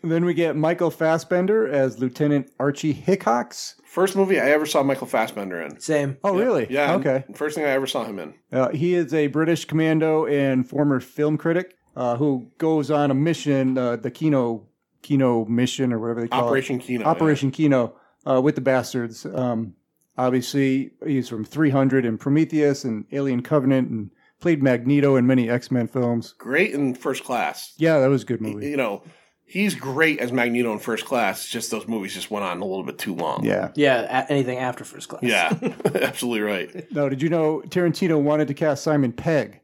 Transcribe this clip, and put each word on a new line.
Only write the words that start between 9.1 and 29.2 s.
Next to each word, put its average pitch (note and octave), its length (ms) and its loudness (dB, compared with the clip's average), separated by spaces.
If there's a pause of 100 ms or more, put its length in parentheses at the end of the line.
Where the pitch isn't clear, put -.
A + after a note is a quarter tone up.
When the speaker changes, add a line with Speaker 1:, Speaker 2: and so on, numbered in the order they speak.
Speaker 1:
a D3 140 2
British D#3+ 360 0
commando D#3+ 640 2
and C3+ 420 2
former C#3 320 0
film D3 380 -2
critic, F3 360 -2 (220)
uh, B2 200 0
who C3 320 -2 (100)
goes D#3 320 0
on D3 200 2
a C3+ 40 2
mission, C#3 640 0
uh, A#2+ 180 0
the B2 140 -6
Kino, B2 560 0 (340)
Kino B2 460 2
mission B2 460 0
or A2+ 60 -2
whatever A#2 240 -4
they A#2 60 -4
call B2 200 0
Speaker 2:
Operation C3 320 0
Speaker 1:
it. - 40 -18
Speaker 2:
Kino, A#2+ 220 -4
Speaker 1:
Operation D3+ 420 2
Speaker 2:
yeah. B2+ 80 -4
Speaker 1:
Kino, C3+ 380 2 (320)
uh, B2+ 160 4
with D3 140 2
the C3+ 40 -4
Bastards. B2 640 -2
Um, A2+ 480 -4 (460)
obviously, C3 760 0 (140)
he's C3+ 220 0
from A2 160 -6
three C#3+ 260 2
hundred C3+ 340 4
and A2+ 160 -2
Prometheus D3 640 2
and A2 280 -4
Alien C#3 300 -2
Covenant C3 480 2
and G#2+ 200 -6 (300)
played D#3+ 220 2
Magneto C3+ 540 4
in B2 100 4
many B2+ 220 4
X-Men A#2+ 400 -2
films. A#2+ 480 -2
Speaker 2:
Great D#3+ 360 0
in C#3 220 -2
First C3 300 -6
Class. G#2+ 540 -4
Speaker 1:
Yeah, D#3+ 220 2
that C3 100 4
was C3+ 140 2
a - 20 -14
good A#2 160 -4
movie. G#2+ 240 -8
Speaker 2:
Y-, D3 60 -4
you D3 40 -4
know, A2 260 -4 (420)